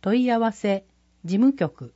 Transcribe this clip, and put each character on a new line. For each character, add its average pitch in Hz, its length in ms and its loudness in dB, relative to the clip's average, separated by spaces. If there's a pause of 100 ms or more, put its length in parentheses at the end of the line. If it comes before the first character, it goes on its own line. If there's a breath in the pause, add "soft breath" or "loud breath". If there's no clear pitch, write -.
問 240 240 0
い 247 60 0
合 226 80 2
わ 226 120 0
せ、 196 340 -4 (400)
事 175 100 -2
務 254 180 4
局。 147 420 -6